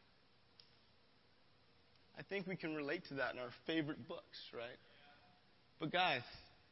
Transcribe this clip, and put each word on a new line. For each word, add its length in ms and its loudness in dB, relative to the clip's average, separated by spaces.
I 40 -8
think 240 -2
we 100 -2
can 180 0
relate 340 0
to 60 -6
that 200 2
in 60 -4
our 100 -4
favorite 420 2
books, 300 -8
right? 240 -6
But 120 0
guys, 300 6